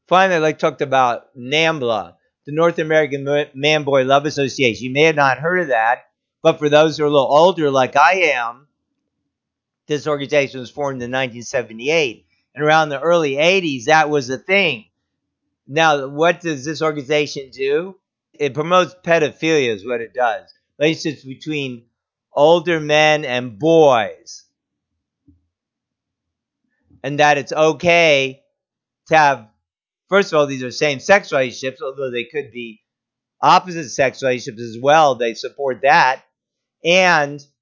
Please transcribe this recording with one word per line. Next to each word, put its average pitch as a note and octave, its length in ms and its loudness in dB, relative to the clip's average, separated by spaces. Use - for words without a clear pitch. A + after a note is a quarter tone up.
Finally, F#3 320 4
like, D#3 200 -2
talked D#3+ 220 -2
about C3 560 -2
nambla, B2+ 800 -2
the C#3+ 80 -12
North E3 260 0
American D#3 460 -2
Mo-, C#3+ 280 0
Man D3 300 0
Boy C#3 200 2
Love C#3 220 2
Association. B2+ 600 -2
You B2+ 60 -8
may C#3+ 120 2
have D#3+ 120 2
not C3+ 240 2
heard F3 200 -2
of E3+ 80 -4
that, A#2 380 0
but D#3+ 160 2
for D3 120 -2
those D3+ 280 2
who D3+ 60 -2
are D3 40 0
a - 20 0
little C#3+ 180 2
older D#3 420 4
like C3 280 0
I D#3+ 160 4
am, B2 340 -6
this D3 200 -4
organization C#3 540 -2
was A2+ 100 -14
formed C#3 300 -8
in A#2+ 100 -10
nineteen B2 320 -6
seventy-eight. A#2+ 840 -4
And C#3 80 -6
around D#3 260 2
the C#3 100 -8
early D#3 380 0
eighties, D#3+ 480 0
that D#3 240 4
was C#3+ 200 -2
a C3 80 -6
thing. F3 480 -2
Now, C#3+ 400 0
what E3 320 0
does D#3 240 -8
this D3 180 -8
organization D3 680 -4
do? C#3+ 460 -4
It C#3+ 200 -4
promotes E3+ 500 0
pedophilia D3+ 720 0
is F#2+ 100 -14
what A#2+ 140 -6
it A2+ 140 -12
does. A2+ 360 -2
Relationships D#3 460 -4
between C3 640 -10
older D#3+ 460 0
men D3+ 460 2
and B2 340 -6
boys. C3+ 840 2
And C#3+ 160 -6
that D3 180 4
it's C3+ 140 -8
okay D#3 920 2
to D#3+ 100 2
have, C3+ 300 2
first G3 240 0
of D#3 80 2
all, D3 60 2
these C3+ 180 -8
are B2 80 -10
same-sex D3+ 600 0
relationships, C3 500 -4
although C3+ 280 -8
they A#2+ 140 -6
could B2 280 -10
be A#2 300 -14
opposite-sex D#3+ 840 0
relationships B2 380 -4
as A2+ 200 -12
well. C#3+ 340 4
They A#2 180 -4
support C3 480 -8
that. C3+ 420 2
And D#3+ 560 2